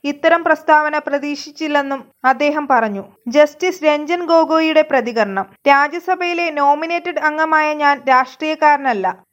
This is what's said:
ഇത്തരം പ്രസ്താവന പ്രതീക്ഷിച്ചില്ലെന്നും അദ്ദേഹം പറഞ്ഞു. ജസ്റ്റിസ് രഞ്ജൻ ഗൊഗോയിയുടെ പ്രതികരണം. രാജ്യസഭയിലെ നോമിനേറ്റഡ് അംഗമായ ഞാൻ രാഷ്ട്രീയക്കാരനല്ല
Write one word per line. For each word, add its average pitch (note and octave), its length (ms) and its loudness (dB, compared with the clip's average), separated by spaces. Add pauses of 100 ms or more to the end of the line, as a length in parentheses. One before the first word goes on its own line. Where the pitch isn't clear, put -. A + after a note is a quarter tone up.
ഇത്തരം E4 380 -2
പ്രസ്താവന D4+ 560 0
പ്രതീക്ഷിച്ചില്ലെന്നും C#4+ 1000 -6 (240)
അദ്ദേഹം D4 420 0
പറഞ്ഞു. A3 360 0 (260)
ജസ്റ്റിസ് D4+ 560 0
രഞ്ജൻ D4+ 400 0
ഗൊഗോയിയുടെ D#4+ 580 2
പ്രതികരണം. A3+ 640 -2 (200)
രാജ്യസഭയിലെ E4+ 840 0
നോമിനേറ്റഡ് D4+ 720 -2
അംഗമായ D#4 520 0
ഞാൻ C#4+ 300 2
രാഷ്ട്രീയക്കാരനല്ല C4+ 1040 0 (260)